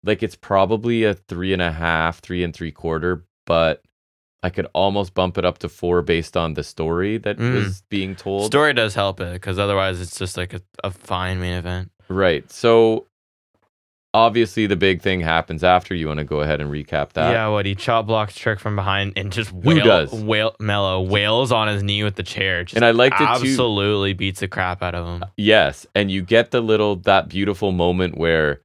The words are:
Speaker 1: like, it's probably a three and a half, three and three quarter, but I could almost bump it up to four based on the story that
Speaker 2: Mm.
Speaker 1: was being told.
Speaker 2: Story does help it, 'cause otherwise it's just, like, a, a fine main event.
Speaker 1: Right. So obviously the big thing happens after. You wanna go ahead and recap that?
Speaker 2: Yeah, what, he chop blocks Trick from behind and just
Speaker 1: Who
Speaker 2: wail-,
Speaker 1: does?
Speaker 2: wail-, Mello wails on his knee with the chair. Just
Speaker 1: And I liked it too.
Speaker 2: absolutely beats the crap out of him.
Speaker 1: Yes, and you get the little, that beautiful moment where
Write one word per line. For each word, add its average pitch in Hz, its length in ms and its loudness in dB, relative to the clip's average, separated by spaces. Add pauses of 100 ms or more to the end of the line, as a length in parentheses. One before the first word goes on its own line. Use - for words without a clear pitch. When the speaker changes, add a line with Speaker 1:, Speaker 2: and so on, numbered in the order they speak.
Speaker 1:
like, 104 200 0
it's 101 120 -6
probably 110 680 0
a 104 80 2
three 92 400 -4
and 90 80 0
a 85 100 0
half, 82 480 0
three 90 240 -6
and 82 100 -4
three 82 180 -8
quarter, 82 520 -4 (220)
but 82 360 2 (600)
I 90 60 -2
could - 240 -4
almost 98 400 0
bump 92 240 0
it 90 80 -2
up 87 140 0
to 80 100 -8
four 87 320 0
based 82 340 -2
on 82 200 -2
the 73 80 -6
story 87 560 -4
that 104 180 -4
Speaker 2:
Mm. 120 180 -2
Speaker 1:
was 98 340 -4
being 95 260 -6
told. 98 300 -4
Speaker 2:
Story 143 280 2
does 110 220 -2
help 98 260 -2
it, 90 200 -8
'cause 95 180 -4
otherwise 95 420 0
it's 87 160 -12
just, 90 200 -8
like, 90 160 -6
a, 90 80 -10 (220)
a 95 80 -4
fine 92 480 -6
main 90 140 -4
event. 90 380 -8 (200)
Speaker 1:
Right. 92 400 2
So 113 540 4 (1080)
obviously 113 520 2
the 101 100 2
big 92 260 2
thing 92 200 0
happens 82 420 -2
after. 90 300 4
You 80 140 -4
wanna 76 160 -4
go 73 180 -4
ahead 76 200 0
and 73 100 -6
recap 73 420 -4
that? 80 180 0
Speaker 2:
Yeah, 113 180 0
what, 104 160 -2
he 98 100 -4
chop 113 320 0
blocks 107 280 -2
Trick 107 240 -4
from 104 160 -6
behind 98 400 -2
and 101 160 -6
just 101 200 -6
Speaker 1:
Who 92 80 -14
Speaker 2:
wail-, 151 260 4
Speaker 1:
does? 87 280 4
Speaker 2:
wail-, 110 460 -2
Mello 101 420 0
wails 104 500 0
on 110 160 2
his 101 160 -2
knee 101 200 -2
with 104 120 -2
the 95 80 -8
chair. 90 400 -2
Just 87 140 -4
Speaker 1:
And 117 80 4
I 117 60 6
liked 123 300 6
it - 40 4
too. - 40 2
Speaker 2:
absolutely 110 840 0
beats 95 260 -6
the 98 80 -4
crap 92 340 -4
out 90 140 -6
of 87 100 -6
him. 87 200 -8 (120)
Speaker 1:
Yes, 104 560 4
and 101 160 2
you 95 140 -2
get 113 280 4
the 123 100 0
little, 107 340 2
that 92 340 2
beautiful 98 420 -2
moment 90 460 0
where 78 460 2